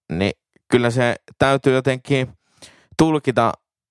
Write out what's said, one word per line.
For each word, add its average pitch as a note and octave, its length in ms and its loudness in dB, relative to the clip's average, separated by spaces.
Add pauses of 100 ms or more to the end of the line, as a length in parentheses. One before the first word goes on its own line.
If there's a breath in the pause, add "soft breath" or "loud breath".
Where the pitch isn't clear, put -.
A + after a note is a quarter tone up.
(120)
niin F2+ 200 -2 (360)
kyllä A#2+ 240 2
se A#2+ 240 -2 (220)
täytyy C3+ 360 2
jotenkin C3 540 -2 (680 soft breath)
tulkita C#3 540 0 (400)